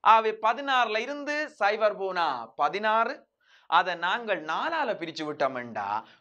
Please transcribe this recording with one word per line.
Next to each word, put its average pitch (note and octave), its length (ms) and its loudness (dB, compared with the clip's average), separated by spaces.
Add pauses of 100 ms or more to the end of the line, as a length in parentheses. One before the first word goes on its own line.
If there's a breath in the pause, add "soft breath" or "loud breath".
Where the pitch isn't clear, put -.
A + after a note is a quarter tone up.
(120)
ஆகவே A3 200 6 (160)
பதினாறுல A#3+ 580 0
இருந்து D4 300 -6 (240)
சைபர் G#3 420 2
போனா F3+ 260 0 (340)
பதினாறு, G#3+ 520 2 (640 soft breath)
அதை F3+ 160 4 (140)
நாங்கள் G#3 340 -2 (100)
நாலால C#4 380 -2 (120)
பிரிச்சு E3 260 -8
விட்டோம்டா B2 600 -4 (340 loud breath)